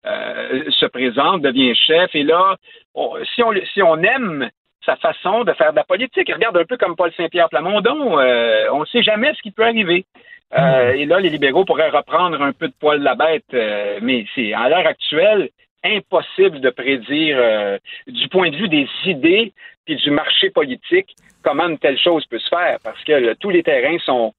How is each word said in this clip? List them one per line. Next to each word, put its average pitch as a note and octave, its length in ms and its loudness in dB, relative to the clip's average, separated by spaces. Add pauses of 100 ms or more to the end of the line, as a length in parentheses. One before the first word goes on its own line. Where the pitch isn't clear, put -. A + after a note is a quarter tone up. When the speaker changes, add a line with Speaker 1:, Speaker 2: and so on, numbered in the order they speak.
Speaker 1:
euh, A2+ 680 -6
se - 140 2
présente, C3 540 0
devient B2+ 340 2
chef, E3 400 2
et D3+ 80 0
là, F3+ 340 2 (380)
on, D3 200 -6 (200)
si A#3+ 80 0
on, A3+ 100 2 (200)
si G3 100 0
on E3 200 4
aime F#3 480 -2 (360)
sa - 100 0
façon F#3 480 -2
de - 100 0
faire D#3 160 2
de D3+ 60 -2
la D3+ 80 2
politique. B3+ 460 -2
Regarde F3+ 280 0
un E3+ 80 2
peu B3+ 100 -4
comme F#3 180 -2
Paul F3 220 0
Saint-Pierre E3+ 320 0
Plamondon. G3+ 680 0
Euh, A#2 520 4
on C#3 100 0
ne D#3 40 -4
sait A#3 180 0
jamais G#3+ 320 0
ce - 60 -14
qui G#3+ 100 -14
peut A3 140 0
arriver. G3+ 400 0 (540)
Euh, C3 340 4
Speaker 2:
Mm. C3+ 40 0
Speaker 1:
et C#3+ 100 -2
là, E3 140 2
les F#3 100 0
libéraux D3 340 2
pourraient D#3 240 0
reprendre D3 540 0
un C#3+ 100 0
peu D#3+ 160 -8
de C3 100 -10
poil D3 220 2
la C#3 140 0
bête. D3+ 400 0
Euh, G#2 480 -2
mais A#2+ 320 -2
c'est, A2 180 -4
à A2+ 160 0
l'heure D#3+ 180 2
actuelle, E3 640 0 (360)
impossible F#3 760 0
de B2+ 100 2
prédire, C3+ 680 -2
euh, G#2+ 400 2 (280)
du B2+ 220 -6
point F3 220 0
de C#3+ 60 -10
vue G3+ 120 -4
des D3 200 0 (180)
idées C4 460 0 (320)
puis - 120 -6
du - 140 -2
marché - 400 0
politique, E3 640 -2 (280)
comment D#3 260 0
une D#3 100 -6
telle C#3 200 0
chose E3 280 2
peut A#2 120 -10
se - 100 -8
faire, E3+ 340 0
parce - 220 -12
que, D3+ 80 0
là, A#2+ 260 2
tous G3+ 120 -6
les F3 120 4
terrains D3+ 420 0
sont A#2+ 340 0